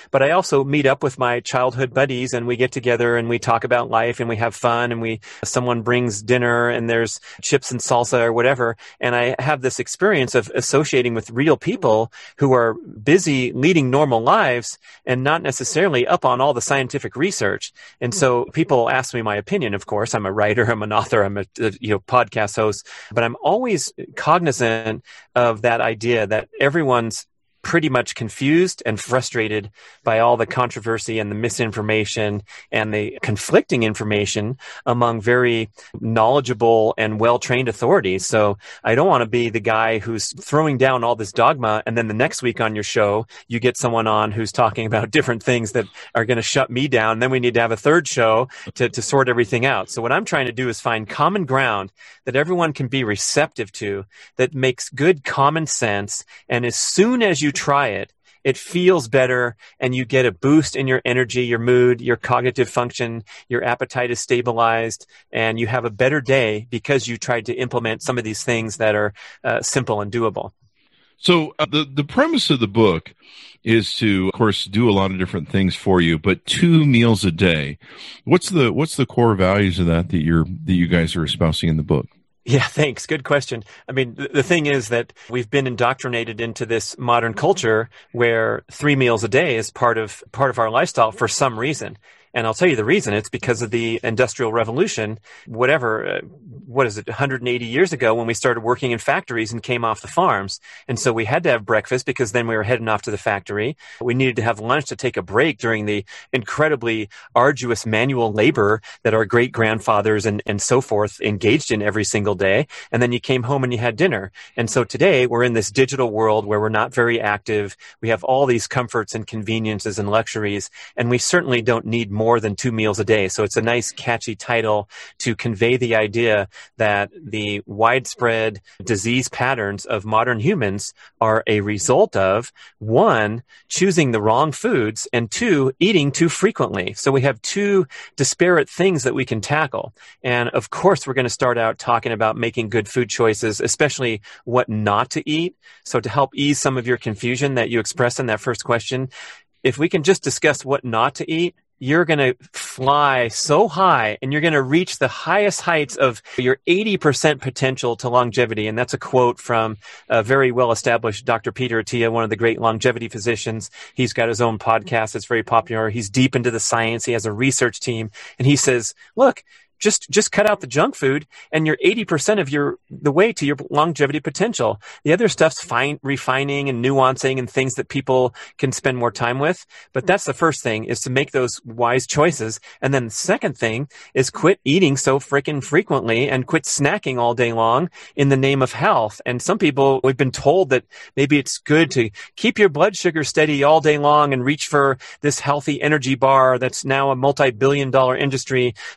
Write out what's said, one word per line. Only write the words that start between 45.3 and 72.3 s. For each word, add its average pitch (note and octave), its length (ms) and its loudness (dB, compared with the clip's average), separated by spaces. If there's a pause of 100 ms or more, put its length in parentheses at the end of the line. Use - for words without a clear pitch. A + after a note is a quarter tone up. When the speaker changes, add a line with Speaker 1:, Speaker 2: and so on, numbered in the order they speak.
Speaker 1:
things A#2+ 300 0
that A2+ 140 0 (280)
are A2+ 120 0
gonna A2+ 160 0
shut C3 280 0
me B2+ 180 -2
down. A2+ 320 2
Then B2+ 120 2
we C3 80 2
need A#2+ 160 0
to A#2 60 4
have A2+ 100 2
a A2 60 -4
third D3+ 300 2
show A2+ 420 2 (260)
to, B2 140 0
to - 120 -8
sort C3+ 280 2
everything A#2+ 360 0
out. A#2 240 -2
So - 120 -8
what A#2 100 -2
I'm F#3 140 0
trying C3+ 220 -2
to A#2+ 40 -6
do B2+ 180 -6
is A2+ 120 -8
find A2 260 -4
common F3 380 -2
ground B2 460 -2 (340)
that B2 100 -4
everyone D#3+ 380 0
can C3 160 -6
be C3 140 -2
receptive A2+ 680 -2
to, G2+ 340 -8 (300)
that B2+ 180 0
makes C3 360 -2
good D3 340 0
common D3+ 420 0
sense. G2+ 600 -4 (240)
And B2 160 0
as A#2+ 100 -4
soon A#3 480 2
as F3 180 2
you C#3+ 120 2
try C#3+ 360 0
it, G2 220 -6 (320)
it C3+ 140 0
feels F3+ 500 2
better B2 480 2 (240)
and B2+ 160 -2
you B2+ 80 -2
get B2+ 220 2
a A#2 60 2
boost C#3 440 2
in C3+ 120 -2
your B2+ 180 2
energy, B2 380 0
your A#2 160 0
mood, B2 420 4
your A#2+ 160 0
cognitive B2 520 0
function, A#2 540 -4 (240)
your A#2 160 -2
appetite B2 480 -2
is A2+ 80 -6
stabilized, A2+ 840 0 (260)
and A2+ 280 -2
you A2+ 80 -2
have A#2 180 -2
a A#2 40 -4
better C3 300 0
day A#2+ 500 0
because A#2+ 380 -2
you A#2 100 -6
tried A#2 280 -4
to A#2+ 80 -4
implement A#2 480 -4
some B2+ 160 -4
of A#2 60 -4
these A2 200 -8
things A2+ 340 -2
that G#2+ 180 2
are, G#2 180 0 (300)
uh, A#2 180 0
simple A#2 400 -2
and G2+ 100 -8
doable. A2 400 -4 (680)
Speaker 2:
So, E3 400 0
uh, D#3 80 0
the, D3 200 -2
the C#3 180 -4
premise C#4 460 0